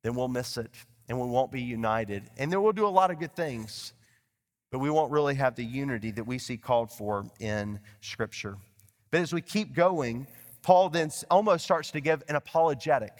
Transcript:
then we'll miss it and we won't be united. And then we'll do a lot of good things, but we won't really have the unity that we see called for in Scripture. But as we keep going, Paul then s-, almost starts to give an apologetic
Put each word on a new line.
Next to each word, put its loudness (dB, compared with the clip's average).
then -4
we'll -2
miss -4
it -8
and -4
we -2
won't 0
be -6
united. -2
And -4
then 0
we'll 4
do 0
a 2
lot 6
of -4
good -8
things, -8
but -4
we 0
won't 2
really 2
have 0
the -6
unity -4
that -6
we -4
see -8
called 0
for -4
in -4
Scripture. -8
But 2
as -4
we -2
keep -4
going, 2
Paul 8
then 0
s-, -8
almost 4
starts 0
to -4
give 2
an -2
apologetic 0